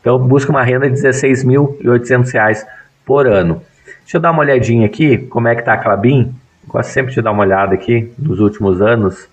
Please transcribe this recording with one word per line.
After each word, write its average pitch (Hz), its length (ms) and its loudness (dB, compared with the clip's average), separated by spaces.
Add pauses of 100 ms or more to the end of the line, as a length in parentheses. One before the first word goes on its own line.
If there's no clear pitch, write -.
Então, 127 180 2
busca 127 320 2
uma 135 120 0
renda 127 240 0
de 127 80 0
dezesseis 131 500 0
mil 139 380 2
e 120 60 0
oitocentos 123 440 0
reais 110 340 0 (380)
por 135 220 2
ano. 90 360 0 (380)
Deixa - 160 -8
eu 165 40 2
dar 170 100 2
uma 160 100 0
olhadinha 117 460 2
aqui, 135 320 0
como 117 300 -4
é 117 60 2
que - 80 -6
tá 110 120 0
a - 20 -2
Klabin. 113 580 0 (320)
Gosto - 240 -6
sempre 131 220 -4
de - 80 -2
dar 110 120 -2
uma 104 100 0
olhada 95 320 0
aqui 113 440 -2
nos 90 220 -4
últimos 101 400 0
anos 104 520 0